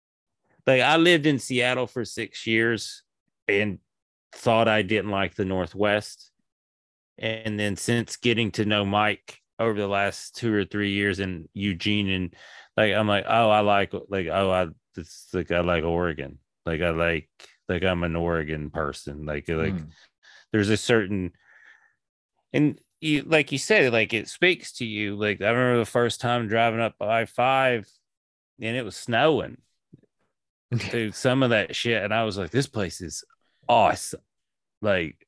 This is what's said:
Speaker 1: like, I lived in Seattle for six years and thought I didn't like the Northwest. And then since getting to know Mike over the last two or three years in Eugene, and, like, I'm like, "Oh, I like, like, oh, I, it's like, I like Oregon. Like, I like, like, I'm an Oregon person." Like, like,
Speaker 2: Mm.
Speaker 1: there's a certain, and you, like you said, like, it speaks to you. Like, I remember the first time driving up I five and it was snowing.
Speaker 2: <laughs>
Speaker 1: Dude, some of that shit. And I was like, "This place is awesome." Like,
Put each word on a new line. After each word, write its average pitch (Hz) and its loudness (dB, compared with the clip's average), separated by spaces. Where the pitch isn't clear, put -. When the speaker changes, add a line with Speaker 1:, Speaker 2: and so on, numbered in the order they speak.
Speaker 1:
like, 127 6
I 147 4
lived 165 6
in 147 4
Seattle 123 -2
for 120 -6
six - -10
years 113 0
and 101 0
thought 113 2
I 107 2
didn't 101 -2
like 98 -2
the 101 -4
Northwest. 98 -2
And 110 -6
then 104 -2
since 117 -2
getting 117 0
to 107 -2
know 104 2
Mike 104 -2
over 113 0
the 101 -2
last 98 -2
two 113 -2
or 101 0
three 101 -4
years 98 -2
in 90 -8
Eugene, 101 -2
and, 92 -2
like, 107 2
I'm 107 2
like, 101 2
"Oh, 113 4
I 107 6
like, 101 2
like, 95 -2
oh, 95 2
I, 92 0
it's - -16
like, 90 -2
I 87 2
like 87 2
Oregon. 80 -2
Like, 80 -2
I 87 0
like, 82 0
like, 87 0
I'm 90 0
an 82 -2
Oregon 78 -2
person." 73 -8
Like, 73 -6
like, 80 -2
Speaker 2:
Mm. 78 -10
Speaker 1:
there's 107 2
a 110 4
certain, 98 0
and 147 2
you, 151 0
like 151 2
you 139 -2
said, 151 4
like, 113 2
it 110 -2
speaks - 0
to 123 -6
you. 104 -4
Like, 104 -2
I 101 4
remember 123 4
the 110 2
first 120 0
time 120 -2
driving 113 2
up 110 -2
I 110 0
five 127 0
and 110 -6
it 127 -6
was 95 -12
snowing. 123 0
Speaker 2:
<laughs> 117 -4
Speaker 1:
Dude, 113 -2
some 131 2
of 123 4
that 104 0
shit. 113 0
And 104 -2
I 113 2
was 101 -4
like, 92 -4
"This 139 0
place 95 -6
is 80 -10
awesome." - 2
Like, 92 -2